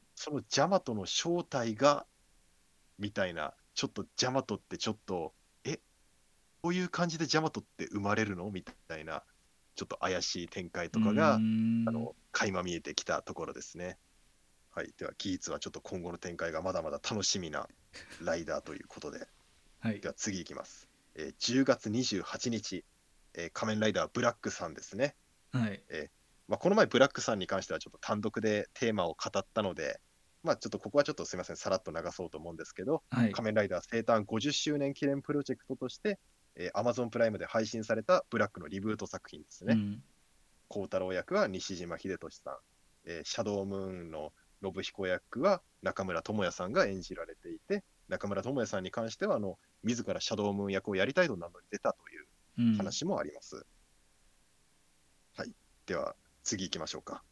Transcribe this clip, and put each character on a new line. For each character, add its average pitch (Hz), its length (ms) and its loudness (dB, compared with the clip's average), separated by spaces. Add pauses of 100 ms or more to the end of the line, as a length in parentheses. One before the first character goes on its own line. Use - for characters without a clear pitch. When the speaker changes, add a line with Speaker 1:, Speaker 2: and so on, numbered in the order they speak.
(140)
Speaker 1:
そ - 160 -8
の 139 180 -2
ジ - 120 2
ャ 156 80 6
マ 190 120 6
ト 123 140 -2
の 98 120 -2
正 170 380 0
体 117 300 0
が、 143 320 6 (920)
み 101 120 -2
た 101 160 2
い 87 80 -4
な、 78 200 -4 (200)
ち - 100 -2
ょ - 40 2
っ - 20 -18
と 98 160 -6 (100)
ジ 123 100 2
ャ 127 40 2
マ 131 120 4
ト 104 140 -2
っ - 40 -6
て - 180 -10
ち - 100 -4
ょ 107 40 2
っ 104 40 -12 (100)
と、 87 280 -4 (300)
え、 - 160 -4 (840)
こ 170 80 0
う 175 40 2
い 185 60 2
う 180 80 0
感 175 200 2
じ 170 100 -4
で 160 80 0
ジ 156 120 4
ャ 160 40 6
マ 156 80 2
ト 107 100 -6
っ - 40 -6
て - 220 -8
生 101 140 -4
ま 101 140 2
れ 110 100 4
る 101 120 0
の？ 90 140 -6
み 92 120 -6
た - 360 -12
い 78 60 -10
な、 78 180 -6 (520)
ち - 80 -8
ょ - 20 -6
っ - 20 -6
と - 100 -6
怪 90 260 0
し 90 220 -4
い 85 40 -8
展 87 220 -8
開 87 200 -4
と 113 100 2
か 107 120 6
が、 143 240 8
Speaker 2:
う - 20 4
ー 110 460 4
ん。 113 40 0
Speaker 1:
あ 113 40 2
の、 117 220 -2 (160)
垣 - 220 2
間 90 100 2
見 90 120 -2
え 82 60 -2
て 76 140 -6
き - 100 0
た 82 180 0
と 80 120 -8
こ 80 120 -6
ろ - 60 -6
で - 100 -12
す - 140 -14
ね。 87 220 -8 (720)
は - 120 -6
い。 - 140 -12
で - 80 -8
は、 - 140 -6
ギ 95 160 -2
ー 87 40 -2
ツ - 120 -8
は 73 80 -2
ち - 100 -8
ょ - 0 -
っ - 40 -8
と - 80 -10
今 90 220 -6
後 87 100 -6
の 87 60 -8
展 85 180 -8
開 85 140 -2
が 80 120 -2
ま 92 100 0
だ 87 100 0
ま 78 80 -4
だ 73 80 -2
楽 107 260 -2
し - 140 2
み 85 120 -6
な 73 180 -4 (520)
ラ 85 160 0
イ 82 80 -4
ダ 78 140 -2
ー - 60 -8
と 78 100 -10
い - 80 -10
う - 60 -20
こ - 120 -16
と - 100 -8
で。 80 180 -10 (520)
Speaker 2:
は 113 120 0
い。 98 80 -8
Speaker 1:
で - 80 -4
は - 60 -4
次 98 260 -4
い 80 40 -8
き 76 100 -14
ま - 100 -8
す。 - 240 -20 (260)
え 76 180 -6
ー、 - 60 -20
十 127 260 4
月 123 260 2
二 117 120 2
十 98 200 0
八 - 280 -4
日、 107 340 -4 (500)
え 85 120 -6
ー、 82 60 -10
仮 110 200 0
面 107 80 2
ラ 110 80 6
イ 104 40 6
ダ 87 140 2
ー - 60 -4
ブ 120 100 0
ラ 117 100 6
ッ - 40 -20
ク - 140 -4
さ - 180 -4
ん 73 60 -10
で - 80 -14
す - 140 -12
ね。 139 180 2 (380)
Speaker 2:
は 120 140 2
い。 101 240 -6
Speaker 1:
え 76 180 -6
ー、 - 20 -20 (380)
ま 104 80 0
あ、 - 20 2
こ 175 120 6
の 202 60 6
前 202 100 10
ブ 113 120 6
ラ 135 100 12
ッ - 40 -14
ク - 80 -6
さ 120 140 2
ん 104 40 2
に 92 80 0
関 95 160 0
し - 40 -10
て - 80 -2
は - 60 0
ち - 80 -14
ょ - 20 -20
っ - 20 -20
と - 60 -20
単 107 220 -2
独 107 200 -2
で 107 320 2
テ 113 200 2
ー - 20 0
マ 92 120 2
を 80 160 -2
語 - 160 -2
っ 98 140 0
た 107 100 2
の 92 120 0
で、 73 260 -4 (420)
ま 160 100 4
あ、 127 40 0
ち - 100 -6
ょ - 20 -4
っ - 20 -8
と - 80 -2
こ - 120 -8
こ 139 80 2
は 143 60 8
ち - 60 -2
ょ - 20 0
っ - 20 -20
と 87 100 -6
す - 100 -8
い - 20 -6
ま 90 80 -4
せ - 80 -8
ん、 80 40 -10
さ - 120 -6
ら 98 80 4
っ 92 60 -2
と 85 100 -8
流 80 60 -6 (120)
そ 90 160 -6
う 82 40 -10
と 78 80 -10
思 82 120 -10
う 82 40 -8
ん - 20 -10
で 80 80 -10
す - 100 -16
け 92 100 -6
ど、 147 260 0
Speaker 2:
は 120 160 4
い。 104 60 0
Speaker 1:
仮 113 140 -2
面 107 80 2
ラ 107 100 6
イ 101 40 0
ダ 90 120 -2
ー - 60 -8
生 117 140 -2
誕 110 240 4
五 113 160 -2
十 147 120 0
周 147 260 0
年 139 160 0
記 - 120 -2
念 139 140 2
プ 147 140 -2
ロ 143 80 0
ジ 131 100 -4
ェ 131 40 -6
ク - 100 -16
ト 135 100 -4
と 127 140 -6
し - 80 -14
て、 208 200 -2 (380)
え 90 180 -6
ー、 - 60 0
Amazon 120 280 2
プ 113 100 -2
ラ 113 80 6
イ 110 40 4
ム 104 80 -2
で 85 60 -6
配 113 220 0
信 110 180 -4
さ 110 100 0
れ 110 80 0
た 180 280 4
ブ 117 80 2
ラ 104 100 4
ッ - 20 -20
ク - 100 -14
の 78 80 -10
リ 95 120 -4
ブ 107 120 0
ー 107 40 -2
ト 98 100 -6
作 - 240 -10
品 80 120 -14
で - 80 -20
す - 160 -14
ね。 117 80 4
Speaker 2:
う - 20 6
ん。 104 260 -2 (640)
Speaker 1:
光 101 160 -4
太 95 140 0
郎 92 140 0
役 90 220 -2
は 202 120 4
西 92 300 -4
島 85 220 -6
秀 92 200 -4
俊 - 240 -14
さ 67 100 -8
ん、 65 40 -10 (480)
え 82 200 -8
ー、 - 40 -10
シ - 100 -4
ャ 117 60 0
ド 104 180 0
ウ 98 40 -4
ム 98 100 -4
ー 95 140 -4
ン 87 200 -10
の 76 220 -8 (300)
信 92 100 -2 (100)
彦 - 240 -4
役 92 340 -2
は 165 220 4 (200)
中 95 220 0
村 85 180 -2
倫 107 160 -2
也 90 140 2
さ 90 160 -4
ん 104 40 -6
が 170 140 4
演 98 140 -2
じ 90 140 -10
ら 170 100 -8
れ 160 100 -12
て - 160 -14
い 160 80 -8
て、 196 240 -2 (260)
中 - 200 -2
村 98 140 0
倫 123 120 -2
也 120 120 2
さ 104 140 -2
ん - 20 -2
に 95 80 -6
関 113 200 -2
し - 60 -10
て 196 100 -2
は、 196 100 4
あ - 20 0
の、 95 200 -4 (240)
自 117 240 0
ら 90 140 -2
シ - 120 -2
ャ 110 40 0
ド 104 140 4
ウ 101 40 2
ム 101 100 0
ー - 20 0
ン 98 60 0
役 95 180 0
を 98 60 2
や 95 80 6
り 135 100 2
た 185 100 6
い - 20 4
と 127 100 -2
名 87 120 -8
乗 - 120 -20
り - 100 -20
出 101 80 -4
た - 160 2
と - 160 -20
い 78 120 -16
う - 40 -20 (320)
Speaker 2:
う 120 40 2
ん。 113 140 6
Speaker 1:
話 101 280 -2
も 185 140 0
あ - 60 0
り 73 80 -6
ま - 80 -16
す。 - 260 -14 (1700)
は - 120 -6
い。 226 80 -12 (320)
で 92 80 -2
は、 - 200 -2 (280)
次 95 220 -2
行 - 80 -6
き - 60 -2
ま 78 80 -6
し - 80 -6
ょ - 40 -10
う - 40 -12
か。 - 300 -10